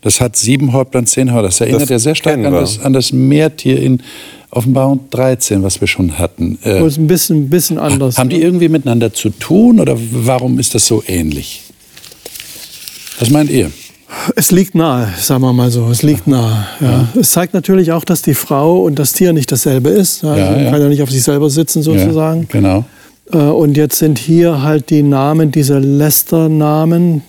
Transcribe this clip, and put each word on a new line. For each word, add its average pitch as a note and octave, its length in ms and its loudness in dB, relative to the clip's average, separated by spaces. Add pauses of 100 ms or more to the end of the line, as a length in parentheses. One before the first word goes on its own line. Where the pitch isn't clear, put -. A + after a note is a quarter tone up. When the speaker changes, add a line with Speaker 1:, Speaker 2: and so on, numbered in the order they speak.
Speaker 1:
Das - 200 0
hat A#2+ 140 -2
sieben C3+ 380 0
Häupter B2+ 260 0
und A#2+ 80 -2
zehn C3 240 0
Hörner. A#2 160 2
Das F2+ 120 -2
erinnert A#2 240 2
Speaker 2:
Das C3 60 -4
Speaker 1:
ja B2+ 100 0
sehr D3 160 0
stark D#3 200 -2
Speaker 2:
kennen A#2 100 -2
Speaker 1:
an F#2+ 80 0
Speaker 2:
wir. F2 80 2
Speaker 1:
das, - 180 -4
an C#3 140 0
das C3 180 0
Meertier C3+ 720 0
in C3 200 0 (500)
Offenbarung C3+ 580 0
dreizehn, A#2+ 540 0
was F#2+ 180 -4
wir F#2+ 60 -2
schon E2 320 -2
hatten. F#2 440 -4
Äh, G#2+ 180 0
Speaker 3:
Wo E3 40 4
es D3+ 120 0
ein D#3 100 0
bisschen, D#3 420 0
bisschen F3 300 -2
Speaker 1:
ha-, D3+ 80 -4
Speaker 3:
anders C3+ 300 -2
Speaker 1:
haben B2+ 120 0
die F3 80 -2
Speaker 3:
war. D#3+ 60 2
Speaker 1:
irgendwie E3+ 260 2
miteinander A#2+ 440 0
zu - 160 -4
tun A3 500 4
oder C#3 180 0 (140)
warum B2+ 480 -2
ist A#2+ 160 -4
das A2+ 120 0
so G#2+ 200 0
ähnlich? D#2 560 -6 (1600)
Was A#2+ 100 0
meint D3 200 2
ihr? B2+ 220 0 (640)
Speaker 3:
Es - 160 0
liegt F3+ 220 2
nahe, B2+ 360 0 (100)
sagen C3 220 0
wir C3 120 2
mal B2 160 2
so. A#2 200 0
Es A#2+ 120 -2
liegt D3+ 260 0
nahe, A2+ 380 0 (140)
ja. C#3 100 0
Speaker 1:
Ja. B2 180 2 (120)
Speaker 3:
Es - 120 0
zeigt E3+ 220 -2
natürlich F#3 380 2
auch, E3 140 -2
dass E3+ 160 -2
die D3 140 0
Frau D#3+ 480 0
und D3+ 160 0
das D3 140 0
Tier F3+ 200 2
nicht D3 180 0
dasselbe C3 380 0
ist. G3 340 0
Ja, D3+ 140 0
Speaker 1:
Ja, G2 140 0
Speaker 3:
man C#3 120 2
Speaker 1:
ja. B2 80 0
Speaker 3:
kann D3 100 2
ja C#3+ 60 4
nicht C#3+ 140 2
auf C3+ 100 -2
sich C3 120 0
selber D3 260 0
sitzen, D#3 340 0
sozusagen. D#3+ 580 0
Speaker 1:
Ja, - 80 -6
genau. G2+ 360 0 (480)
Speaker 3:
Äh, E3+ 40 2
und D3 380 2
jetzt D3+ 220 0
sind D3+ 200 2
hier E3 440 2
halt D3+ 300 0
die D3+ 120 4
Namen, C#3+ 480 2
diese C#3 280 2
Lästernamen D#3 1500 0